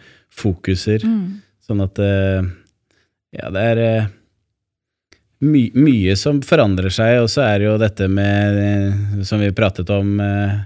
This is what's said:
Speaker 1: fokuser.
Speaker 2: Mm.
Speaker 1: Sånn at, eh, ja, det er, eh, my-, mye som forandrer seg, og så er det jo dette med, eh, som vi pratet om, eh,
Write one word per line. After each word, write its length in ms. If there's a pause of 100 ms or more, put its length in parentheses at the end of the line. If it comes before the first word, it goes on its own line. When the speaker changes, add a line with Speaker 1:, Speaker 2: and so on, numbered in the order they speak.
(260)
Speaker 1:
fokuser. 760
Speaker 2:
Mm. 320 (240)
Speaker 1:
Sånn 240
at, 160
eh, 480 (840)
ja, 160
det 120
er, 160
eh, 300 (1300)
my-, 320
mye 440
som 240
forandrer 480
seg, 320
og 80
så 160
er 140
det 80
jo 100
dette 320
med, 480
eh, 640
som 160
vi 160
pratet 360
om, 280
eh, 480